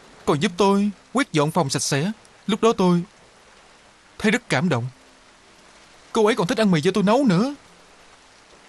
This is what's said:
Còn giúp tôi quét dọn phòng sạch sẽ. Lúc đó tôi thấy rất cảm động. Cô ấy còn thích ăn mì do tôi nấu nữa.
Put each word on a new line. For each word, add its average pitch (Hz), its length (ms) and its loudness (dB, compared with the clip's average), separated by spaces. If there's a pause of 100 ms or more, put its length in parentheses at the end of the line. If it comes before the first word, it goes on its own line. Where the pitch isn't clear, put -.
(240)
Còn 156 180 0
giúp 190 140 0
tôi 202 340 2 (220)
quét 269 200 -2
dọn 151 180 0
phòng 156 200 -2
sạch - 120 -4
sẽ. 160 300 -2 (340)
Lúc - 160 -4
đó 226 100 4
tôi 180 300 2 (1160)
thấy 214 120 0
rất - 180 -2
cảm 160 200 -2
động. 123 180 -2 (1300)
Cô 220 140 2
ấy 240 80 2
còn 214 120 -2
thích 247 120 -2
ăn 214 120 2
mì 160 100 2
do 175 100 0
tôi 202 140 0
nấu 240 200 2
nữa. 233 300 0 (1160)